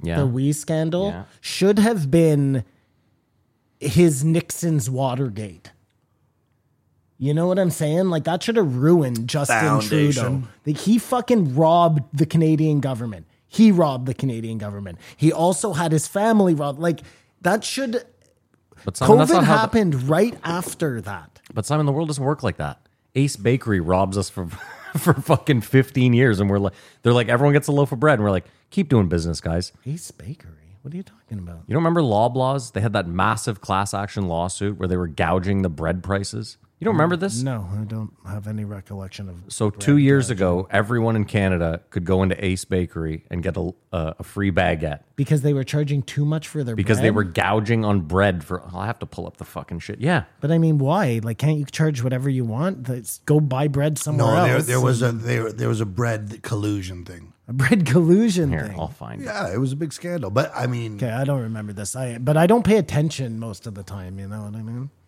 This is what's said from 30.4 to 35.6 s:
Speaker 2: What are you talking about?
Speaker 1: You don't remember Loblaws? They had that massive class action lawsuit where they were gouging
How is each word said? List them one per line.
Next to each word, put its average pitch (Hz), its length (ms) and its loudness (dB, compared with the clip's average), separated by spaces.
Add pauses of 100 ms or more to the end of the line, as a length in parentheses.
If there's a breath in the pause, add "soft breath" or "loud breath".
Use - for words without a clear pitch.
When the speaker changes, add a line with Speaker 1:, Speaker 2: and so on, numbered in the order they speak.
Speaker 2:
What 139 140 -16
are - 20 -12
you 190 60 -10
talking - 360 -14
about? 87 200 -12 (100)
Speaker 1:
You 107 60 -2
don't 165 100 2
remember 170 160 2
Loblaws? 127 720 0
They - 80 -2
had 107 140 0
that 98 120 0
massive 101 540 -2
class 98 320 -2
action 101 360 -4
lawsuit 90 500 -4
where 92 100 -4
they 90 80 0
were 87 120 -2
gouging 92 540 0